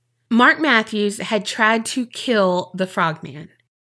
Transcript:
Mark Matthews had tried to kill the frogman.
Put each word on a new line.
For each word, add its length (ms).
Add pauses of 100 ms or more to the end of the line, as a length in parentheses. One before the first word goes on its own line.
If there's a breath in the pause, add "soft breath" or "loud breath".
(300)
Mark 320
Matthews 560
had 280
tried 420
to 180
kill 680
the 140
frogman. 640 (480)